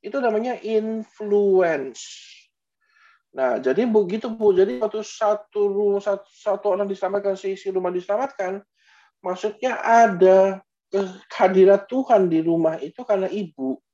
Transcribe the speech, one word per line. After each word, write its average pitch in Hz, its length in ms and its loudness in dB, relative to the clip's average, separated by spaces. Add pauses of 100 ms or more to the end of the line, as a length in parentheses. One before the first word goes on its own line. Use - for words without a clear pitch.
Itu 214 160 -8
namanya 240 420 -2
influence. 202 1400 -2 (1300)
Nah, 127 240 -2
jadi 151 260 0
begitu, 214 480 -2
Bu. 208 220 2
Jadi 202 260 0
waktu 214 220 -6
satu 208 640 -4
ru-, 202 340 -2
satu, 202 240 -6
satu 202 480 -6
orang 202 160 -2
diselamatkan, 196 480 -4
seisi 190 320 -8
rumah 185 220 -4
diselamatkan, 196 720 -6 (560)
maksudnya 214 580 -6
ada 190 880 4 (640)
kehadiran 190 580 4
Tuhan 226 460 2
di 160 80 2
rumah 165 400 0
itu 170 240 -12
karena 190 240 -2
Ibu. 151 480 -6 (180)